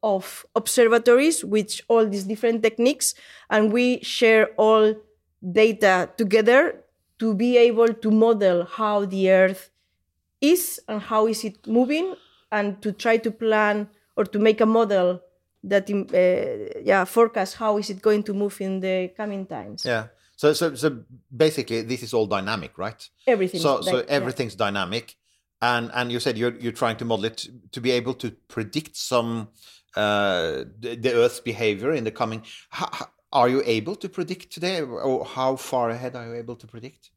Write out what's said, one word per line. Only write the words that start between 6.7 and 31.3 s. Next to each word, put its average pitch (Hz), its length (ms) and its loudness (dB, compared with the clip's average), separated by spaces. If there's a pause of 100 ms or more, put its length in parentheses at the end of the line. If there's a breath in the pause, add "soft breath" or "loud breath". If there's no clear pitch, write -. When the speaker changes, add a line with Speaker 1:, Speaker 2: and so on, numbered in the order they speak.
Speaker 1:
to 220 140 0
be 240 220 2
able 233 380 6
to 220 160 -2
model 202 540 4
how 208 400 -2
the 190 260 0
Earth 190 400 4 (680)
is 339 480 2
and 214 120 -6
how 214 280 0
is 220 160 -4
it - 240 -12
moving, 294 460 0 (360 soft breath)
and 202 320 -4
to 214 80 -4
try 226 280 0
to 226 120 -4
plan 214 580 0 (280)
or 214 80 0
to 208 160 -6
make 220 200 4
a 220 60 4
model 196 540 2 (420)
that, 196 280 0
uh, 180 920 -2
yeah, 196 220 2
forecast 220 520 0
how 214 220 0
is 208 120 -6
it 190 120 -12
going 208 220 2
to 208 100 -6
move 202 260 -4
in 190 200 -4
the 185 360 -4
coming 202 300 -10
times. 107 380 -12
Speaker 2:
Yeah. 113 220 -2 (320)
So, 151 140 4
so, 151 220 -2
so 127 240 -2 (360)
basically, 123 480 0
this 117 200 -6
is 113 100 -10
all 110 140 2
dynamic, 98 500 -6
right? 101 320 -12 (180)
Speaker 1:
Everything 190 340 0
Speaker 2:
So, 143 180 2
Speaker 1:
is - 80 -8
Speaker 2:
so 185 60 0
Speaker 1:
dy-, - 140 -2
yeah. 143 100 -2
Speaker 2:
everything's 123 380 -4
dynamic, 101 640 -4 (460)
and, 120 320 0
and 123 180 -4
you 120 80 -4
said 117 160 -2
you're, 117 240 -2
you're 117 120 -6
trying 113 260 -2
to 117 80 -10
model 110 180 -2
it 113 140 -6
to, - 100 -14 (240)
to 127 80 -12
be 123 100 0
able 123 240 -2
to 117 160 -10 (180)
predict - 500 -8
some, 117 500 -2 (480 soft breath)
uh, 95 680 0 (140)
the, 117 220 -10
the 123 140 0
Earth's 120 260 2